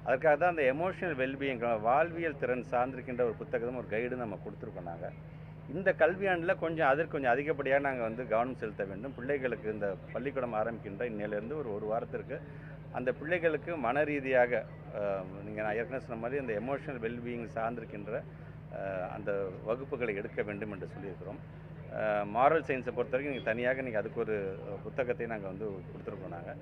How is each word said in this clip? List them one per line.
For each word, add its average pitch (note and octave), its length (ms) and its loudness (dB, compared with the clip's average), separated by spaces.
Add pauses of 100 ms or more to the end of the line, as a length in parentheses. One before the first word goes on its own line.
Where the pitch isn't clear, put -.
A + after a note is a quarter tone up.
அதற்காக D3 340 6
தான் F3 160 6
அந்த D#3 100 4
எமோஷனல் D#3+ 540 2
வெல்பீயிங், C3 460 0 (180)
வாழ்வியல் D#3 580 4
திறன் B2 320 0
சார்ந்திருக்கின்ற B2+ 500 0
ஒரு A#2 160 4
புத்தகமும் B2 420 -2
ஒரு A2+ 80 -6
கைடு B2 280 0
நம்ம A2 220 -4
கொடுத்துருக்கோம். F#2+ 540 -8
நாங்க E2+ 160 -6 (640)
இந்த F#3 200 2 (100)
கல்வியாண்டுல F3+ 560 4
கொஞ்சம் D#3+ 340 4
அதற்கு D#3 240 4
கொஞ்சம் C3+ 200 4
அதிகப்படியாக C#3 480 4
நாங்க C3+ 200 0
வந்து A2+ 260 -2
கவனம் A#2+ 340 2
செலுத்த G#2+ 220 -4
வேண்டும். G2 320 -6
பிள்ளைகளுக்கு B2 560 -2
இந்த G#2 160 0 (240)
பள்ளிக்கூடம் B2 420 -2
ஆரம்பிக்கின்ற G#2+ 520 -2
இன்னையிலிருந்து G#2+ 520 -2
ஒரு, C3+ 160 -4
ஒரு G#2 120 -4
வாரத்திற்கு A2+ 520 -2 (560)
அந்த B2 180 2
பிள்ளைகளுக்கு D#3+ 640 2
மன C3+ 260 4
ரீதியாக, C3 480 6 (440)
அஹ், G2 300 0 (180)
நீங்க G#2+ 180 -6
நான் G#2+ 140 0
ஏற்கனவே A#2+ 280 -2
சொன்ன A2+ 180 -6
மாதிரி C3 200 -2
அந்த A#2+ 120 -2
எமோஷனல் B2+ 480 -2
வெல்பீயிங் A#2+ 540 -4
சார்ந்திருக்கின்ற, A2+ 580 -4 (600)
அஹ், F#2+ 360 -2
அந்த G#2 220 -4 (340)
வகுப்புகளை A#2+ 500 0
எடுக்க A2 280 -4
வேண்டும் G#2 280 -4
என்று F#2 160 -6
சொல்லியிருக்கிறோம். F#2+ 540 -8 (540)
அஹ், G#2 300 2
மாரல் C3+ 380 6
சயின்ஸை B2 280 -2
பொறுத்த B2 260 0
வரைக்கும் C#3+ 160 0
நீங்க A#2 100 -4
தனியாக B2 380 2
நீங்க A#2+ 160 -2
அதுக்கு G#2 220 -2
ஒரு, G#2+ 160 0 (240)
அஹ், G#2 240 -6
புத்தகத்தை A#2 420 -2
நாங்க G#2+ 220 -4
வந்து F#2+ 180 -4 (180)
கொடுத்துருக்கோம் G2+ 460 -8
நாங்க. F2 220 -8 (100)